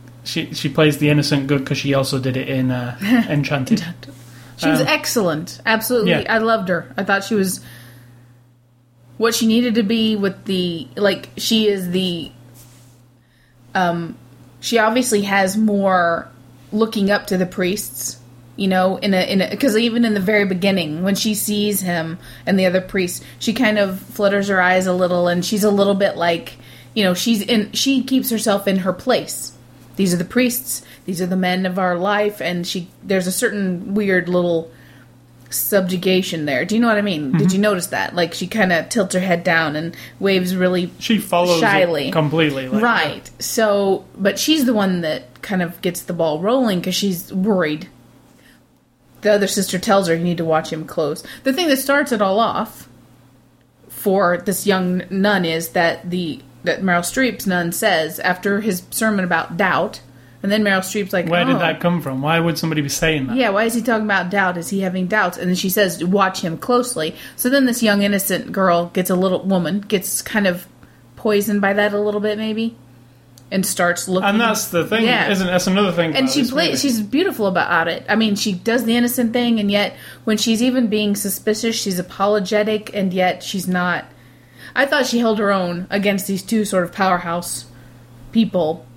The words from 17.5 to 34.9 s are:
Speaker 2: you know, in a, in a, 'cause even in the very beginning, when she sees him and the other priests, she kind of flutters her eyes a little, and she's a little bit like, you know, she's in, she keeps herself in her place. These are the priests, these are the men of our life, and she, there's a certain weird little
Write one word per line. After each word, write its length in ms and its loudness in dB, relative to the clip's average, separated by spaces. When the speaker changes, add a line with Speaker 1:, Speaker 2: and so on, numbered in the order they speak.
Speaker 2:
you 120 -2
know, 300 2
in 160 0
a, 80 4
in 100 4
a, 140 -2
'cause 220 2
even 280 2
in 80 2
the 60 2
very 260 2
beginning, 580 0
when 120 2
she 180 -2
sees 480 -2
him 360 -4
and 140 2
the 60 4
other 160 2
priests, 420 -4
she 140 -2
kind 240 2
of 220 0
flutters 500 0
her 120 2
eyes 260 4
a 60 2
little, 340 2
and 180 0
she's 180 0
a 80 4
little 240 4
bit 220 0
like, 400 -2
you 100 0
know, 100 4
she's 280 2
in, 320 0
she 300 0
keeps 260 0
herself 380 0
in 100 2
her 160 0
place. 600 -4
These 180 2
are 40 0
the 80 -4
priests, 580 -2
these 160 -6
are 60 -2
the 100 -2
men 280 0
of 140 -4
our 180 0
life, 440 -2
and 260 -4
she, 200 -6
there's 240 0
a 40 0
certain 640 -4
weird 340 2
little 400 0